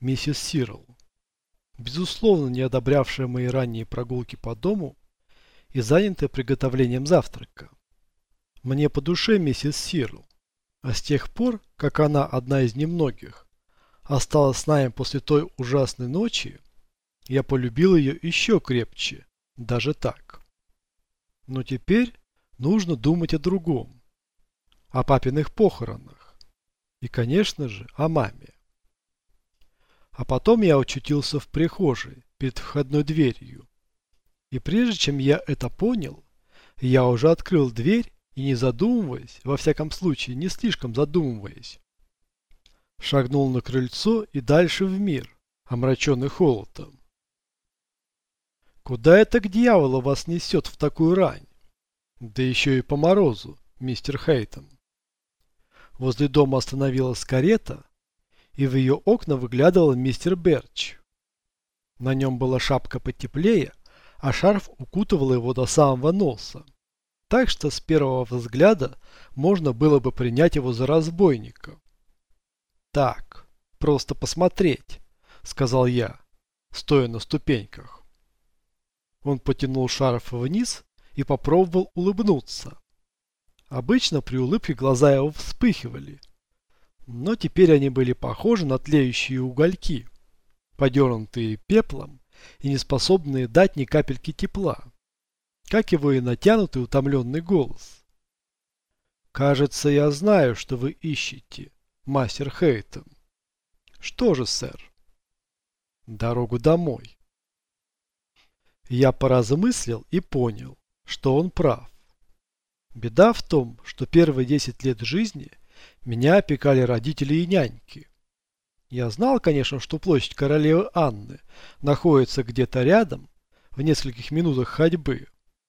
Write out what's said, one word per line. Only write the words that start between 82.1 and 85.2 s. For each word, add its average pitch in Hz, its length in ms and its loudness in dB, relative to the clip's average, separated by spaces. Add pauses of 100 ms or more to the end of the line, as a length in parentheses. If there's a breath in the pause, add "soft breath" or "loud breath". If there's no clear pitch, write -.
Обычно 143 540 0
при - 140 -6
улыбке 135 380 -2
глаза 135 400 4
его 139 160 0